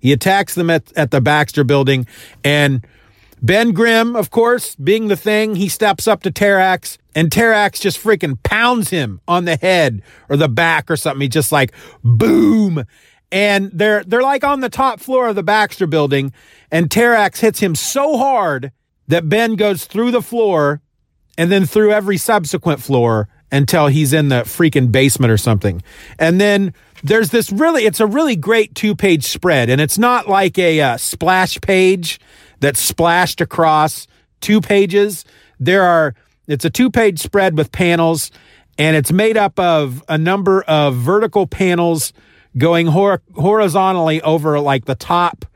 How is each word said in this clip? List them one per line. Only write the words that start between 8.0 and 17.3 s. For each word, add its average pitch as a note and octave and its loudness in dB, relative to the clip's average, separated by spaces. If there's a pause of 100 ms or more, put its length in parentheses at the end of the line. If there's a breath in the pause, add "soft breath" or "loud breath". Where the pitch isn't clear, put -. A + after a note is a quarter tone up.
freaking E3+ -2
pounds A3+ 0
him A#2+ -6
on F3 0
the E3+ -2
head D#3 0 (260 soft breath)
or C#3+ -2
the D3+ 2
back D#3+ 0
or D#3+ -2
something. C#3 -6
He C#3 -2
just, C#3+ -2
like, C#3 0 (300 loud breath)
boom. F3 2 (480 soft breath)
And G3 0
they're, G#3 0
they're, A#3 0
like, C#4 0
on C#4 -2
the C4 -6
top A#3+ -2
floor B3+ -2
of G#3 -4
the G3 -6
Baxter G#3 0
Building, C#3+ -2 (380 soft breath)
and D#3+ 0
Terrax A3 2